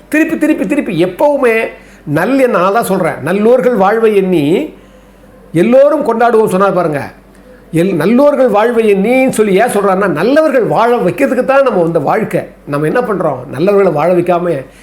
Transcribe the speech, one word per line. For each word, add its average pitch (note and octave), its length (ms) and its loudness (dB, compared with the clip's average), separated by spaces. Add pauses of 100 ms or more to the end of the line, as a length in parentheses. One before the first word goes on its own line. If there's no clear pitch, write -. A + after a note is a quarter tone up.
திருப்பி, D#4+ 300 -2
திருப்பி, D4+ 300 -2
திருப்பி D4 380 -2
எப்பவுமே A#3+ 600 0 (500)
நல்லெண்ணம். B3 340 0
நான் G3 240 0
தான் F3 100 0
சொல்றேன், F#3 300 -2 (120)
"நல்லோர்கள் A3+ 500 2
வாழ்வை G#3+ 400 2
எண்ணி F#3 580 0 (800)
எல்லோரும் C4+ 520 4
கொண்டாடுவோம்" A3+ 420 2
சொன்னார் F#3 260 0
பாருங்க. D3+ 380 -4 (600)
எல்-, F3+ 220 0
நல்லோர்கள் B3 540 2
வாழ்வை A3 440 2
எண்ணின்னு B3 360 2
சொல்லி G#3+ 240 0
ஏன் G#3+ 140 2
சொல்றாருன்னா, G3+ 400 0
நல்லவர்கள் B3 560 0
வாழ G3+ 320 0
வைக்கிறதுக்கு A3+ 500 -2
தான் C4+ 160 2
நம்ம A3 200 0
இந்த E3 180 -2
வாழ்க்கை. E3+ 460 -4 (220)
நம்ம D3 180 -4
என்ன G#3+ 140 -2
பண்றோம், E3 380 -2 (160)
நல்லவர்களை G3 380 0
வாழ D#3 220 0
வைக்காம F3 520 -2 (180)